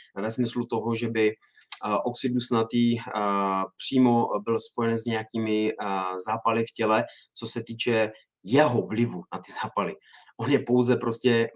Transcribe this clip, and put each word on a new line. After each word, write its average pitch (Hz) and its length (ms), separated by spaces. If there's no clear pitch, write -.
ve 104 160
smyslu 120 340
toho, 117 300
že 113 140
by, 110 200
eh, - 760
oxid 123 300
dusnatý, 120 640
eh, 110 40
přímo 123 500
byl 113 140
spojen 113 380
s 113 80
nějakými, 110 640
eh, 98 320
zápaly 113 360
v - 120
těle, 110 280
co - 140
se 113 160
týče 113 480
jeho 120 360
vlivu 101 420
na - 60
ty - 120
zápaly. - 320
On 117 140
je 131 80
pouze 123 360
prostě 117 600